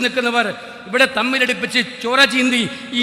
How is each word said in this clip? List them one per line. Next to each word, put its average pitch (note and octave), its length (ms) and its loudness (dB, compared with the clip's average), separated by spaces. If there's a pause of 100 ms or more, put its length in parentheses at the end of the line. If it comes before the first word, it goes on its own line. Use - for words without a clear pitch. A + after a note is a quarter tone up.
നിൽക്കുന്നവർ, A#3+ 400 2 (420)
ഇവിടെ B3+ 180 4 (120)
തമ്മിലടിപ്പിച്ച് B3 640 0 (220)
ചോര B3 160 0 (140)
ചീന്തി B3 280 2 (380)
ഈ - 40 2